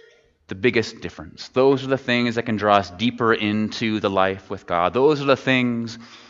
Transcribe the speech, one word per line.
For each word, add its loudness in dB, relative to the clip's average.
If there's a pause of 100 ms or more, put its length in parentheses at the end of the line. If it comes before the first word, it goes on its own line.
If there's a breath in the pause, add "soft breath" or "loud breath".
(480 soft breath)
the -8
biggest 0
difference. -14
Those 2
are -8
the 0
things -2
that -4
can -2
draw 4
us 0
deeper 0
into -2
the 0
life 0
with -10
God. 0
Those 2
are -4
the 4
things -2 (300 loud breath)